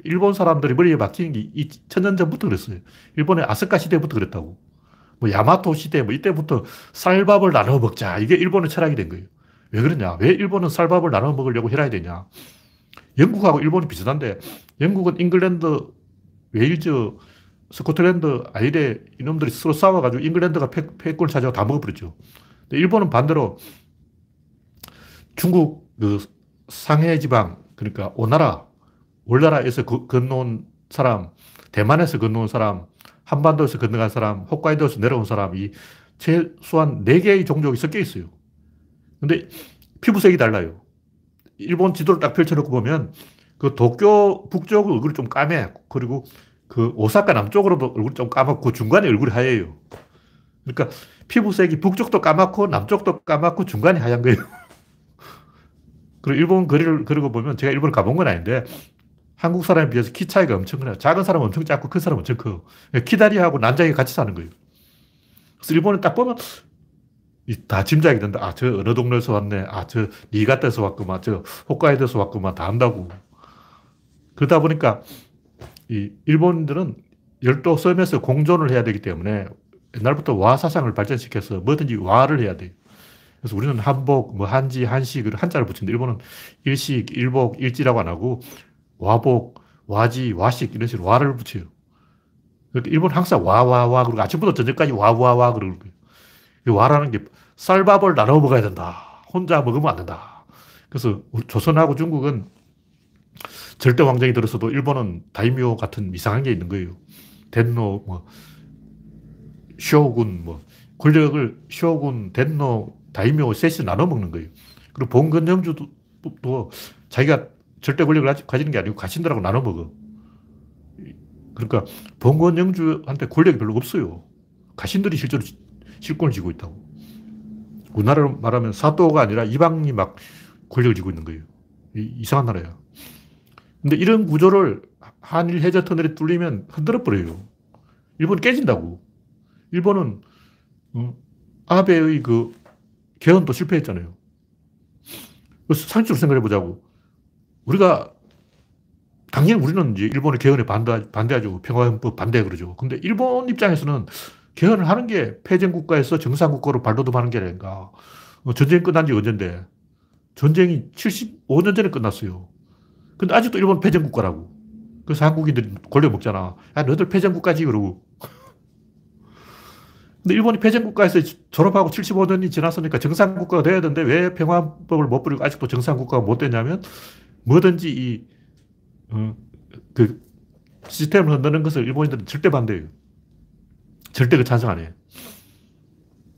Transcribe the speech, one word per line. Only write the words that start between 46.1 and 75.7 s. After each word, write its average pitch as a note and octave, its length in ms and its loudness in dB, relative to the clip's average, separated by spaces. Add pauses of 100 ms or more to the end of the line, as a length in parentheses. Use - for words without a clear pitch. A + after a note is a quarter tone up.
그 A#2 280 0
오사카 F#3 380 4
남쪽으로도 C#3 640 2
얼굴이 A2 180 -4
좀 B2 160 -6
까맣고 C3 440 0
중간에 A2 340 2
얼굴이 A#2 240 2
하얘요. A2 440 -2 (880)
그러니까 B2+ 320 -6 (320)
피부색이 F#3 520 0
북쪽도 F#3+ 420 0
까맣고 F#3 460 2
남쪽도 F#3 540 -2
까맣고 E3 440 -2
중간에 D#3 340 2
하얀 A#2+ 220 0
거예요. A#2+ 160 4
<laughs> - 1800 -20
그리고 C#3 180 0
일본 F3 280 4
거리를 D3+ 380 2
걸어보면 C#3 520 -2
제가 C#3 140 0
일본을 C#3+ 200 0
가본 G#2+ 240 2
건 F3 120 2
아닌데 G2+ 360 -2 (720)
한국 F3 300 -2
사람에 D#3+ 240 4
비해서 A#2 220 -2
키 - 160 -8
차이가 D#3+ 280 2
엄청 F#2+ 240 -6
크네요. B2+ 180 -8
작은 E3+ 260 2
사람은 E3 240 0
엄청 D#3+ 160 -4
작고 C#3+ 260 -4
큰 F3 120 -2
사람은 D#3 200 0
엄청 B2 160 -4
커요. G2 260 -8 (420)
키다리하고 F#3+ 540 4
난장이 C3+ 340 4
같이 C3 200 0
사는 G#2 200 -2
거예요. E2+ 160 -12 (1080)
그래서 - 160 -6
일본은 F#3+ 280 -2
딱 E3+ 140 0
보면 B3 200 -2 (1120)
이 A2 60 -4 (100)
다 G2 200 -2
짐작이 D3+ 340 4
된다. G2+ 240 -4
"아, F2+ 100 -6
저 B2 140 -4 (120)
어느 G#2+ 140 -2
동네에서 A#2+ 380 -2
왔네. G2+ 380 -4
아, F#2 180 -10
저 A2 200 -4 (260)
니가타에서 A#2 500 0
왔구만. F#2 380 -6
저 G2 220 -4 (260)
홋카이도에서 C3+ 500 2
왔구만." G2 360 -4
다 E2+ 120 -8
안다고. G#2 400 0 (1300)
그러다 C#3+ 240 4
보니까 D3+ 420 0 (880)